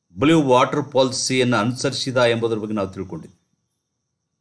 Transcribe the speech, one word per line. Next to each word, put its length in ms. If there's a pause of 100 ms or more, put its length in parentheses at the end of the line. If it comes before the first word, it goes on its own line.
(120)
ಬ್ಲೂ 300
ವಾಟರ್ 500
ಪಾಲಿಸಿಯನ್ನು 640
ಅನುಸರಿಸಿದ 600
ಎಂಬುದರ 400
ಬಗ್ಗೆ 180
ನಾವು 140
ತಿಳ್ಕೊಂಡಿದ್ವಿ. 500 (1040)